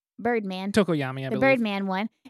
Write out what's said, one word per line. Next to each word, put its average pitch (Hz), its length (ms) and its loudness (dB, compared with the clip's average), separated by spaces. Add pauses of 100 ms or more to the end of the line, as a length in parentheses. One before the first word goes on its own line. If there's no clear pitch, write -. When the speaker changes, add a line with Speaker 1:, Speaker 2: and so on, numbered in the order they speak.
(200)
Speaker 1:
Birdman. 202 520 -2
Speaker 2:
Tokoyami, 143 500 0
I 135 80 -4
Speaker 1:
The - 20 -
Speaker 2:
believe. 214 100 0
Speaker 1:
Birdman 220 460 2
one. 190 220 -2 (200)